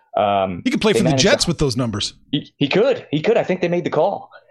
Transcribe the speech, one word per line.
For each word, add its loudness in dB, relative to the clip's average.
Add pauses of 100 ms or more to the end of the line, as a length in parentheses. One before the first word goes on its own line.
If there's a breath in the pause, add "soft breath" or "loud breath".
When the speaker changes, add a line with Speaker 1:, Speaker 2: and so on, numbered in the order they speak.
(160 loud breath)
Speaker 1:
Um, 2
Speaker 2:
He 0
could -2
play 2
Speaker 1:
they 2
Speaker 2:
for 2
the 2
Speaker 1:
managed 2
Speaker 2:
Jets 2
Speaker 1:
to -2
Speaker 2:
with -2
those 0
numbers. -4 (160)
Speaker 1:
He, -4
he 0
could. 0
He -2
could. 2
I 2
think -2
they -2
made -2
the -4
call. -2
Speaker 2:
<laughs> -20 (100)